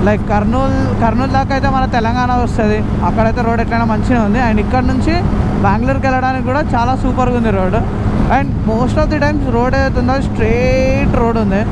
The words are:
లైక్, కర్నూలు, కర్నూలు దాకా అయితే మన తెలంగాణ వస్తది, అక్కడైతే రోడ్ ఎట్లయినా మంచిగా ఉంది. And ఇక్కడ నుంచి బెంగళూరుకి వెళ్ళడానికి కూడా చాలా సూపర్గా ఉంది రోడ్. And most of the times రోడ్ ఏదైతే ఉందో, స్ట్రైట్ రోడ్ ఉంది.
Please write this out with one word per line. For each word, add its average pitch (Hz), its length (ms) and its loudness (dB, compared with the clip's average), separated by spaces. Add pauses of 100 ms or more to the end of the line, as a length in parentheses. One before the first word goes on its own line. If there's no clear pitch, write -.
లైక్, 208 260 0
కర్నూలు, 220 480 0 (220)
కర్నూలు 240 340 0
దాకా 269 200 0
అయితే 262 200 0
మన 233 80 0 (120)
తెలంగాణ 240 360 0 (120)
వస్తది, 214 340 0 (300)
అక్కడైతే 220 400 0
రోడ్ 233 160 0
ఎట్లయినా 226 280 0
మంచిగా 226 360 2
ఉంది. 226 200 2
And 214 160 2
ఇక్కడ 254 180 0 (100)
నుంచి 302 220 0 (520)
బెంగళూరుకి 233 420 0
వెళ్ళడానికి 254 420 -2
కూడా 285 120 0 (120)
చాలా 247 200 0 (100)
సూపర్గా 247 380 0
ఉంది 220 160 0
రోడ్. 185 200 0 (580)
And 269 120 0 (220)
most 240 320 0
of 302 100 2
the 302 120 -2
times 294 200 0 (120)
రోడ్ 247 240 0
ఏదైతే 262 220 0
ఉందో, 254 140 0 (120)
స్ట్రైట్ 254 920 0
రోడ్ 233 220 0
ఉంది. 196 280 0